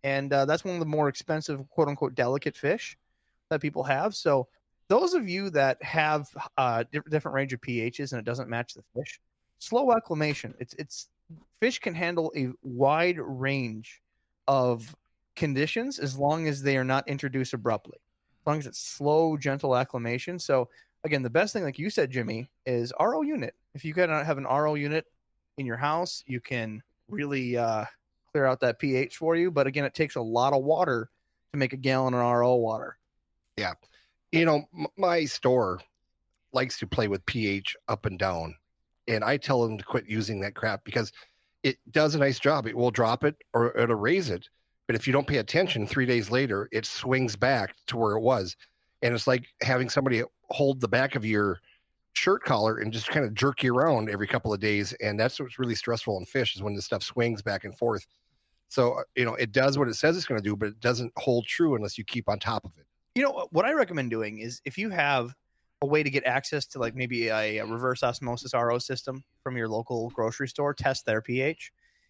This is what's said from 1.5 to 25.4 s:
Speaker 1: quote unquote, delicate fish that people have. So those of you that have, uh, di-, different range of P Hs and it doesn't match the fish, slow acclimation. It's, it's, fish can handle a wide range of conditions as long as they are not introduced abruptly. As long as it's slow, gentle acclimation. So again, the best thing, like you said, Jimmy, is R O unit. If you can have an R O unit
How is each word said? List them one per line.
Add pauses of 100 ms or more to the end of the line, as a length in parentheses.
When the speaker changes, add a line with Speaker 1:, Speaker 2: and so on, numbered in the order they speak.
Speaker 1:
quote
unquote,
delicate
fish (540)
that
people
have.
So (420)
those
of
you
that
have, (300)
uh,
di-,
different
range
of
P
Hs
and
it
doesn't
match
the (120)
fish, (400)
slow
acclimation.
It's,
it's, (500)
fish
can
handle
a (120)
wide
range (440)
of (420)
conditions
as
long
as
they
are
not
introduced
abruptly. (460)
As
long
as
it's
slow,
gentle
acclimation.
So (340)
again,
the
best
thing,
like
you
said,
Jimmy, (160)
is
R
O
unit. (200)
If
you
can
have
an
R
O
unit (500)